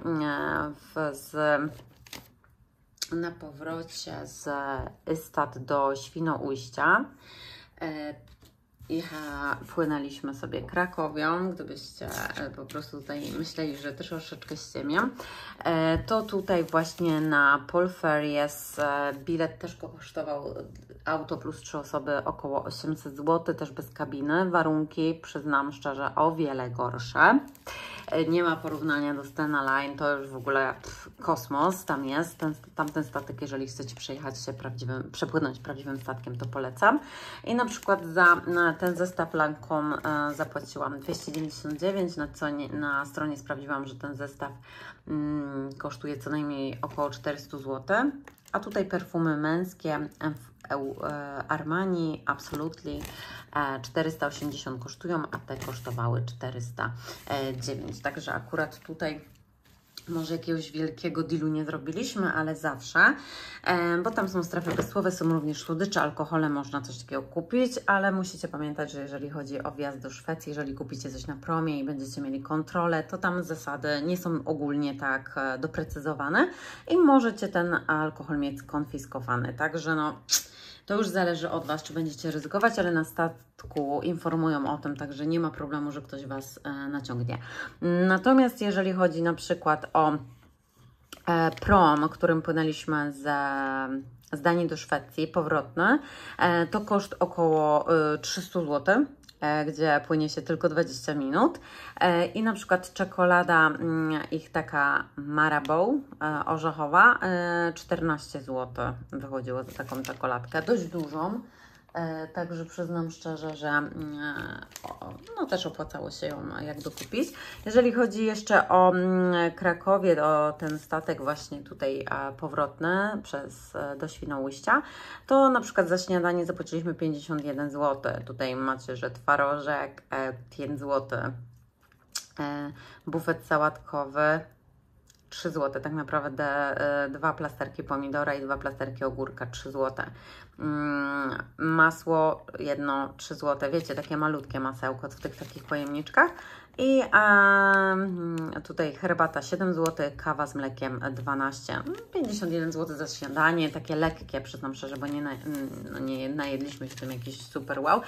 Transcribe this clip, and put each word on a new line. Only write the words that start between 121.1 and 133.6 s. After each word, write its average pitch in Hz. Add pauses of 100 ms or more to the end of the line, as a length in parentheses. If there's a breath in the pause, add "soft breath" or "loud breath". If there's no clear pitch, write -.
właśnie 143
tutaj, 135
e, 139
powrotny 160
przez, -
e, 143
do 139
Świnoujścia, 143 (460 loud breath)
to 269
na 254
przykład -
za 175
śniadanie 175
zapłaciliśmy 170
pięćdziesiąt 151
jeden 143
złoty. 139 (160)
Tutaj 127
macie, 131
że 123
twarożek, 143
e, 135 (240)
pięć 139
złotych. 139 (1160)
E, 147 (360 loud breath)
bufet 165
sałatkowy 151 (960)